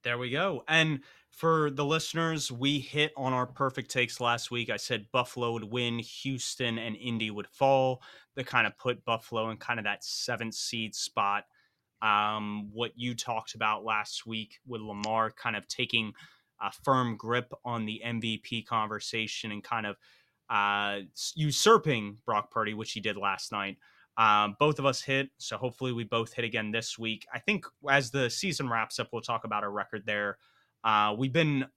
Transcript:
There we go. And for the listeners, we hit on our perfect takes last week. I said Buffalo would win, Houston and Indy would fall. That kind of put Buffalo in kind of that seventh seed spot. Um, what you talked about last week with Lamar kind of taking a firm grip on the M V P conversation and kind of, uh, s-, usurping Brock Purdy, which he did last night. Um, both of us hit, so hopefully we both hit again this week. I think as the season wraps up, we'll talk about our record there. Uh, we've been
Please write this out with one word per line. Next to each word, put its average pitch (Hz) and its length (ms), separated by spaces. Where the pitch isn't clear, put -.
There 120 160
we 123 120
go. 160 360
And 156 340
for 160 400
the 139 140
listeners, 160 640
we 135 280
hit 151 380
on 131 160
our 127 140
perfect 131 440
takes 123 300
last 120 300
week. 120 200
I 104 80
said 110 340
Buffalo 120 400
would 110 120
win, 117 340
Houston 120 800
and 113 180
Indy 113 340
would 101 160
fall. 131 560
That 131 120
kind 113 200
of 104 120
put - 260
Buffalo 113 460
in 104 80
kind 120 200
of 104 60
that 104 180
seventh 113 520
seed 113 400
spot. 101 500
Um, 104 720
what 113 240
you 123 180
talked 117 400
about 107 300
last 107 420
week 110 400
with 117 140
Lamar 107 500
kind 113 240
of 101 140
taking 113 460
a 98 100
firm 123 440
grip 120 360
on 117 200
the 107 180
M 117 200
V 110 160
P 117 240
conversation 107 920
and 104 100
kind 110 240
of, 101 100
uh, 101 520
s-, - 240
usurping 143 880
Brock 107 260
Purdy, 107 220
which 107 200
he 107 80
did 101 180
last 98 340
night. 98 240
Um, 104 420
both 151 200
of 139 60
us 135 160
hit, 135 380
so - 180
hopefully 127 360
we 117 120
both 113 300
hit 120 100
again 107 280
this 113 260
week. 113 340
I 123 60
think 202 260
as 139 220
the 131 180
season 147 400
wraps 113 300
up, 113 140
we'll 113 100
talk 117 220
about 104 180
our 104 80
record 101 340
there. 104 320
Uh, 107 320
we've 131 160
been 147 340